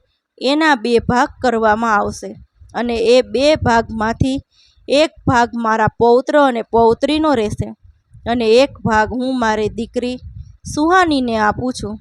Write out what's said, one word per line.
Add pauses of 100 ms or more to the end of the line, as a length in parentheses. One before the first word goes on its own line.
(420)
એના
બે
ભાગ (120)
કરવામાં
આવશે (380)
અને
એ
બે
ભાગમાંથી (460)
એક (160)
ભાગ
મારા
પૌત્ર
અને
પૌત્રીનો
રહેશે (600)
અને
એક
ભાગ
હું
મારી
દીકરી (580)
સુહાનીને
આપું
છું.